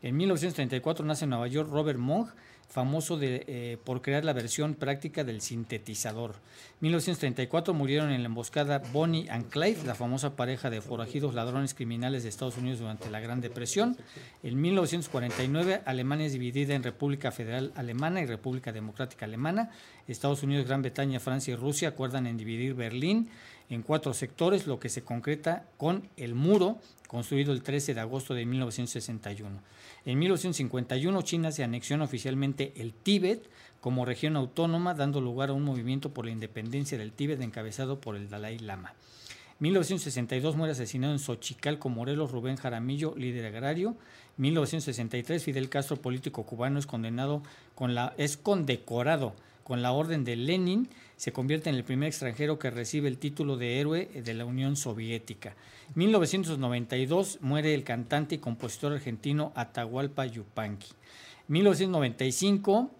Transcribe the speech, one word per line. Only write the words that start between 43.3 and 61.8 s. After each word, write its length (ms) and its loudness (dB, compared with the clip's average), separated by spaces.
agrario. 500 -2
Mil 160 4
novecientos 320 2
sesenta 320 -4
y 60 -2
tres, 200 0
Fidel 260 -2
Castro, 280 0
político 480 -4
cubano, 340 0
es 80 -4
condenado 560 -2
con 180 0
la, 240 0
es 200 0
condecorado 960 2
con 180 -2
la 100 2
Orden 320 2
de 120 0
Lenin. 540 2
Se 140 -4
convierte 380 0
en 60 2
el 80 0
primer 240 0
extranjero 500 -2
que 140 -2
recibe 360 -2
el 120 -2
título 360 -2
de 240 0
héroe 280 2
de 260 -6
la 120 -4
Unión 300 0
Soviética. 800 -6
Mil 180 6
novecientos 460 4
noventa 400 0
y 80 4
dos 360 2
muere 340 4
el 80 0
cantante 520 0
y 40 -6
compositor 540 -2
argentino 640 -2
Atahualpa 680 -2
Yupanqui. 640 -6
Mil 180 6
novecientos 260 6